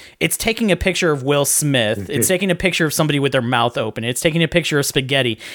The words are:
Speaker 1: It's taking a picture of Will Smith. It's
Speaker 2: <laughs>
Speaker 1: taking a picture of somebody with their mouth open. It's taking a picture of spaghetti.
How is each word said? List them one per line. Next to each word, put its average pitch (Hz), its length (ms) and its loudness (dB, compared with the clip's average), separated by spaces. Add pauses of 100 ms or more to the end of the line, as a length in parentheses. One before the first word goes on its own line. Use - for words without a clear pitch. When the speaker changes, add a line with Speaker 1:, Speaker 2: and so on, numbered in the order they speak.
(200)
Speaker 1:
It's - 160 0
taking 226 360 -2
a 170 40 2
picture 180 360 0
of 139 100 -2
Will 143 220 2
Smith. 113 680 0
It's - 180 0
Speaker 2:
<laughs> 190 60 4
Speaker 1:
taking 190 160 0
a 175 40 4
picture 170 320 0
of 143 80 -2
somebody 147 260 0
with 139 120 0
their 135 100 2
mouth 120 360 0
open. 113 260 -4
It's 123 160 -4
taking 165 220 0
a 156 60 0
picture 156 300 0
of 139 80 2
spaghetti. 131 520 0 (160)